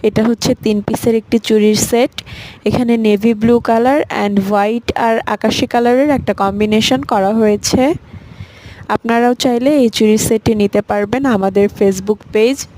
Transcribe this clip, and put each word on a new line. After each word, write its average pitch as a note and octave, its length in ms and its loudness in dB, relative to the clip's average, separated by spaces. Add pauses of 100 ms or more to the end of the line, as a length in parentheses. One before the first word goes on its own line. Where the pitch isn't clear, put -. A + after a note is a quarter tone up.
এটা G#3+ 140 0
হচ্ছে A#3 280 -2 (120)
তিন G#3+ 180 0
পিসের A3+ 340 -2
একটি A3+ 240 -2
চুড়ির G#3+ 400 2 (100)
সেট। A#3+ 240 0 (520)
এখানে A#3 320 0
নেভি A3 360 2
ব্লু A3+ 260 2
কালার A#3+ 400 2 (240)
and G3+ 120 0 (100)
হোয়াইট G#3 500 -2
আর A3+ 200 0 (200)
আকাশি A3+ 320 -2
কালারের B3 420 2
একটা B3+ 240 -2
কম্বিনেশন G#3+ 680 0
করা G3+ 300 0
হয়েছে। G#3+ 480 0 (1080)
আপনারাও A#3 440 0
চাইলে B3 360 0 (120)
এই A#3 80 4
চুড়ির G#3+ 380 2
সেটটি A3 280 0
নিতে G#3 260 0
পারবেন G#3 440 -4
আমাদের G3+ 400 2 (140)
Facebook G3 420 0 (120)
পেজ A#3 220 2 (220)